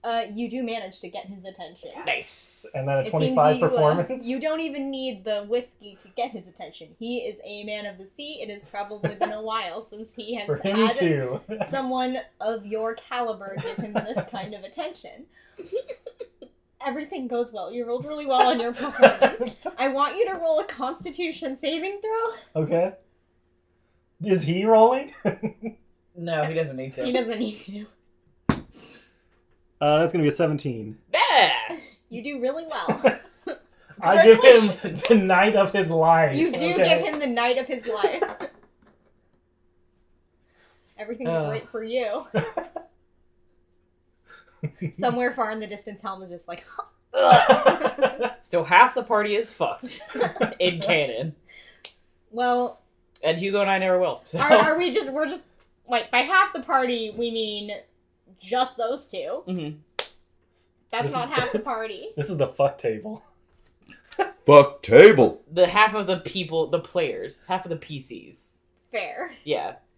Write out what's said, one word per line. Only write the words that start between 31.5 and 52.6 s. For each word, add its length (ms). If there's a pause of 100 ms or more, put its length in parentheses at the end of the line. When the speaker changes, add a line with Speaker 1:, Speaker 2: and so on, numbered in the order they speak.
Speaker 1:
You 160
do 160
really 260
well. 540 (400)
<laughs> 400
Speaker 3:
I 240
give 140
him 320
Speaker 2:
Congratulations. 380
Speaker 3:
the 80
night 400
of 160
his 180
life. 440
Speaker 1:
You 180
do 200
Speaker 3:
Okay. 160
Speaker 1:
give 180
him 140
the 60
night 320
of 80
his 200
life. 360
<laughs> 280 (2500)
Everything's 320
Speaker 2:
Oh. 200
Speaker 1:
great 180
for 160
you. 480
Speaker 3:
<laughs> 40 (2500)
Speaker 1:
Somewhere 420
far 180
in 100
the 60
distance, 360
Helm 200
is 80
just 180
like, 160 (480)
<laughs> 1300
Speaker 2:
So 220
half 300
the 80
party 340
is 160
fucked 480 (300)
<laughs> 280
in 220
canon. 540 (960)
Speaker 1:
Well, 500 (420)